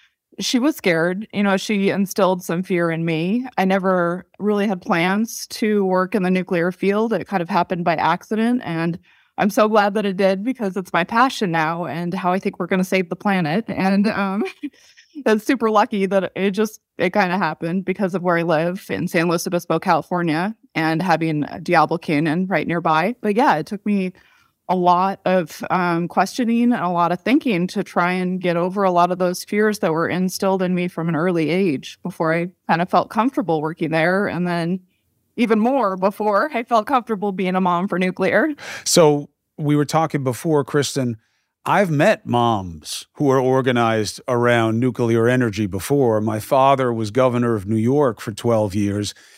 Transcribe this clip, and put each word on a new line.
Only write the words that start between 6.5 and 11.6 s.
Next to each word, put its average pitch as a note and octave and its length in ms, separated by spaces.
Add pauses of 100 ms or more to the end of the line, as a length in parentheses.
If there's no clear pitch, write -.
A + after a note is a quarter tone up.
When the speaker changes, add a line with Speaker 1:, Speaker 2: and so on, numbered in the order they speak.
Speaker 1:
field. G#3 420
It - 140
kind F#3+ 160
of E3 60
happened F3 360
by F3 100
accident. A3 680
And E3 320 (400)
I'm G3+ 140
so G#3+ 160
glad G#3 260
that G#3 140
it F#3+ 100
did F#3+ 260
because G#3+ 320
it's F#3+ 160
my F3 120
passion A#3 480
now E3 340